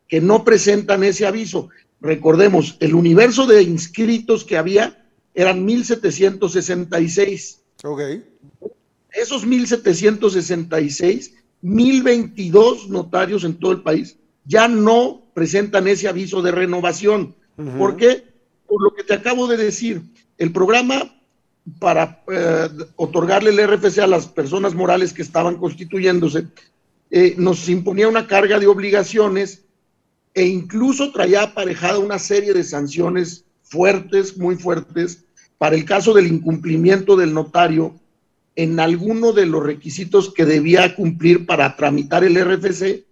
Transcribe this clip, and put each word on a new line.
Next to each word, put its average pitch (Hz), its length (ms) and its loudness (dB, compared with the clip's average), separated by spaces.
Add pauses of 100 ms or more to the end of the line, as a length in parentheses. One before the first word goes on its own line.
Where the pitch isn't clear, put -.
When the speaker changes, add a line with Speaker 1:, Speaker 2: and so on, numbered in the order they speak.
Speaker 1:
que 160 120 0
no 208 240 4
presentan 202 600 2
ese 196 220 0
aviso. 190 440 -6 (320)
Recordemos, 160 800 2
el 160 160 0
universo 208 500 4
de 214 160 8
inscritos 220 840 -2
que 196 140 -4
había 196 480 -2 (300)
eran 185 280 0
mil 226 220 0
setecientos 196 680 -2
sesenta 180 460 -4
y 170 80 0
seis. 196 540 -4 (220)
Speaker 2:
Ok. 143 180 -8 (1120)
Speaker 1:
Esos 233 340 -6
mil 247 220 0
setecientos 208 680 0
sesenta 170 480 -4
y 147 80 -2
seis, 180 460 -4 (260)
mil 247 420 2
veintidós 208 840 2
notarios 180 540 -4
en 165 160 -4
todo 185 120 0
el 185 120 -4
país 160 340 -4 (280)
ya 220 220 2
no 226 540 0 (140)
presentan 190 520 -2
ese 196 200 0
aviso 185 340 -6
de 175 100 -2
renovación. 180 840 -2 (220)
Speaker 2:
Ujú. 139 200 -12
Speaker 1:
¿Por 196 180 -2
qué? 240 300 2 (420)
Por 208 140 -2
lo - 140 0
que 202 80 -12
te 208 100 -2
acabo 240 340 -2
de 233 100 0
decir, 214 440 -4 (380)
el 170 120 -2
programa 247 640 0 (640)
para, 160 520 -2
eh, 165 360 -2 (280)
otorgarle 180 560 0
el 202 80 2
R 208 160 2
F 196 160 2
C 185 100 0
a 196 60 4
las 180 180 2
personas 175 480 -4
morales 180 400 0
que - 80 -12
estaban 170 360 -4
constituyéndose, 170 880 -2 (640)
eh, 180 260 4
nos 180 320 -2
imponía 185 380 0
una 226 180 0
carga 196 320 2
de 202 100 2
obligaciones 196 960 0 (680)
e 185 120 2
incluso 220 680 -2
traía 196 320 2
aparejada 185 560 -4
una 202 180 -4
serie 202 360 0
de 180 100 0
sanciones 165 840 -6 (160)
fuertes, 190 760 0
muy 180 180 -2
fuertes, 170 720 -6 (340)
para 156 160 0
el 160 100 -2
caso 202 280 2
del 190 140 6
incumplimiento 165 880 0
del 170 180 2
notario 160 640 -2 (560)
en 165 240 -2
alguno 208 520 0
de 202 140 2
los 156 180 -2
requisitos 170 720 -2
que 165 120 2
debía 165 500 2
cumplir 170 500 2
para 143 300 -2
tramitar 147 480 0
el 180 140 4
R 185 180 0
F 180 180 -2
C 190 380 -6